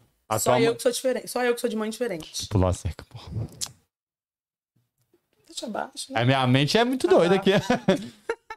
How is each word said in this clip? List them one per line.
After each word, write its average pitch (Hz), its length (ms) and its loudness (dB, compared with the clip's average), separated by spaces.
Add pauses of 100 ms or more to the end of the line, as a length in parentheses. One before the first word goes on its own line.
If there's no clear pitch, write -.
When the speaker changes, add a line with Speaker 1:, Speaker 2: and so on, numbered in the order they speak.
(280)
Speaker 1:
A 110 100 0
Speaker 2:
Só 117 140 0
Speaker 1:
tua 131 80 4
Speaker 2:
eu 156 60 4
Speaker 1:
mãe 233 100 0
Speaker 2:
que - 60 -14
sou 247 100 2
diferente. 240 360 -4
Só 247 140 -4
eu 240 140 0
que 240 40 -12
sou 240 80 -2
de 214 60 -4
mãe 220 160 -4
diferente. 220 580 -8
Speaker 1:
Pulou 92 200 2
a 90 40 0
cerca, - 340 -8
porra. - 220 -20 (2250)
Speaker 2:
Deixa 320 200 -12
abaixo, - 460 -10
né? 226 80 0
Speaker 1:
A 120 40 2
minha 131 220 4
mente 139 320 2
é 233 60 4
muito 262 240 0
Speaker 2:
Ah, - 20 0
Speaker 1:
doida 190 240 6
Speaker 2:
tá. 190 60 2
Speaker 1:
aqui. 190 120 2
<laughs> 151 680 0 (360)